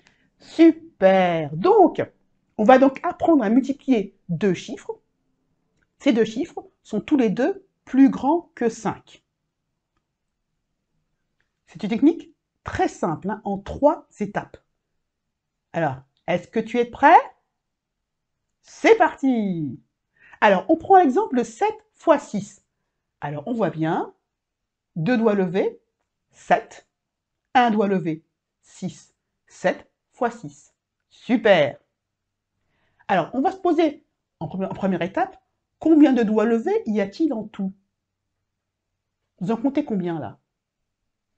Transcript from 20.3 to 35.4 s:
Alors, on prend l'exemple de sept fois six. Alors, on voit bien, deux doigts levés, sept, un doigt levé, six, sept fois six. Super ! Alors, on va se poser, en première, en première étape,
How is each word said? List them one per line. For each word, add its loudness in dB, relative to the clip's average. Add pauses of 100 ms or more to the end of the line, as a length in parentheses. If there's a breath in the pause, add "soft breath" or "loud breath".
Alors, 2
on 4
prend 4
l'exemple 2
de 0
sept -4 (180)
fois 0
six. -12 (580)
Alors, -10
on -6
voit -4
bien, -6 (840)
deux -2
doigts 0
levés, -4 (560)
sept, -4 (640)
un 2
doigt 0
levé, -4 (360)
six, -18 (320)
sept -6 (220)
fois -6
six. -18 (320)
Super ! 2 (1300)
Alors, 0
on -6
va -2
se -16
poser, 0 (360)
en -10
première, -6
en -10
première -4
étape, -6 (380)